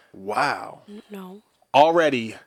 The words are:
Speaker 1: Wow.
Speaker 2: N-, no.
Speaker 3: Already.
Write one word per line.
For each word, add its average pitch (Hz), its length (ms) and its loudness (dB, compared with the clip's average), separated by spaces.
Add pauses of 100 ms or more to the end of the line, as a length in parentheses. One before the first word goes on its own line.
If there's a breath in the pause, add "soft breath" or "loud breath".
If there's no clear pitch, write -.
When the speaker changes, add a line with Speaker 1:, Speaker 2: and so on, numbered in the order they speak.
(140)
Speaker 1:
Wow. 104 720 -6
Speaker 2:
N-, 208 220 -20
no. 196 320 -18 (320)
Speaker 3:
Already. 143 640 4 (120)